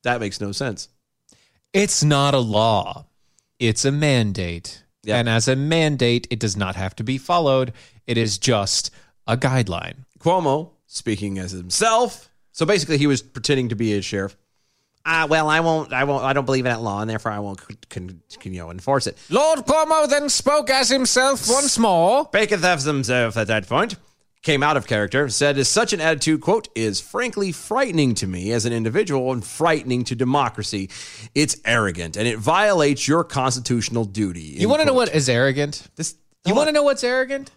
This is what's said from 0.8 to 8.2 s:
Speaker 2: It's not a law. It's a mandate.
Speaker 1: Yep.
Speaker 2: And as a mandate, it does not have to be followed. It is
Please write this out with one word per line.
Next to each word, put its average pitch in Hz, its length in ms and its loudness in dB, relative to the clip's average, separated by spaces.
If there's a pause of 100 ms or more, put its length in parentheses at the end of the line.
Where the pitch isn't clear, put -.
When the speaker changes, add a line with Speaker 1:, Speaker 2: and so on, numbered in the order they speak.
Speaker 2:
It's 196 300 2
not 143 320 4
a 135 40 4
law. 107 680 0 (520)
It's 113 260 0
a 139 80 2
mandate. 104 880 -2 (200)
Speaker 1:
Yep. 107 160 0
Speaker 2:
And 117 100 0
as 113 200 2
a 131 80 2
mandate, 143 760 2
it 117 100 -6
does 104 160 -2
not 92 200 -4
have 95 200 -6
to 113 80 -8
be 131 140 -4
followed. 131 540 2 (340)
It 120 120 -2
is 107 200 -2